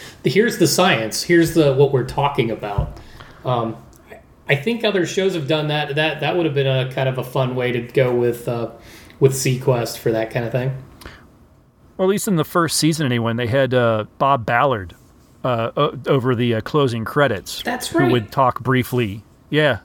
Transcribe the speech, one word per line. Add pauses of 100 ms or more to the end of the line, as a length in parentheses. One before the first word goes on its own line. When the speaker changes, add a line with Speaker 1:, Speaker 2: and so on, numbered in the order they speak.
(240)
Speaker 1:
"Here's
the
science,
here's
the,
what
we're
talking
about." (460)
Um, (340)
I, (300)
I
think
other
shows
have
done
that.
That,
that
would
have
been
a
kind
of
a
fun
way
to
go
with,
uh, (480)
with
Sequest
for
that
kind
of
thing. (1200)
Speaker 2:
Or
at
least
in
the
first
season
anyway,
they
had,
uh, (120)
Bob
Ballard, (480)
uh,
o-, (100)
over
the,
uh,
closing
credits.
Speaker 1:
That's
Speaker 2:
Who
Speaker 1:
right.
Speaker 2:
would
talk
briefly, (280)
yeah,